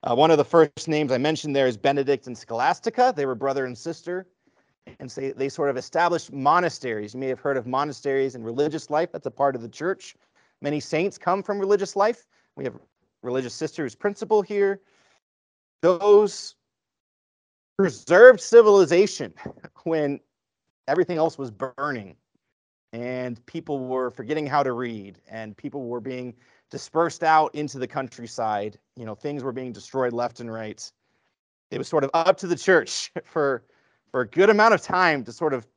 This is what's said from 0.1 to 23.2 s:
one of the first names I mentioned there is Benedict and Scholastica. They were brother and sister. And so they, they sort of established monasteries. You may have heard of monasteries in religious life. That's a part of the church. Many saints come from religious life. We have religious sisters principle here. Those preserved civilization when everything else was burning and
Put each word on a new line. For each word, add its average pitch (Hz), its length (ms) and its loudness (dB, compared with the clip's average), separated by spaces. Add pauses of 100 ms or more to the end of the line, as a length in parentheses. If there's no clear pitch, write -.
one 151 160 6
of 160 80 6
the 147 60 4
first - 420 2
names 151 240 -2
I 127 80 0
mentioned 147 360 -2
there 135 120 2
is 120 100 0
Benedict 139 520 0
and 117 100 -12
Scholastica. 175 760 -2
They 143 120 -4
were 131 80 -2
brother 135 320 -2
and 123 100 -10
sister. 175 500 -10 (720)
And 131 100 -16
so - 100 -12
they, 135 120 -6
they 135 160 -4
sort 143 200 -2
of 127 80 -2
established 170 560 -2
monasteries. 135 840 -2
You 127 60 -10
may 135 80 -4
have 127 120 -6
heard 139 160 -2
of 120 100 -6
monasteries 135 720 -4
in 117 60 -14
religious 143 480 -4
life. 165 220 -2
That's 160 140 -10
a 131 40 -6
part 139 260 0
of 113 60 -8
the 117 60 -12
church. 185 480 -8 (460)
Many 143 180 -4
saints 165 380 -4
come 190 240 -2
from 202 160 -6
religious 196 380 0
life. 214 300 0 (300)
We 143 80 -12
have 117 140 -8 (440)
religious 123 320 -6
sisters 147 400 -8
principle 208 460 -2
here. 202 400 -2 (1000)
Those 202 720 4 (1200)
preserved 196 640 8
civilization 196 920 6 (520)
when 151 360 -2 (680)
everything 165 300 0
else 156 200 -2
was 131 120 -8
burning 123 680 -8 (760)
and 123 540 -10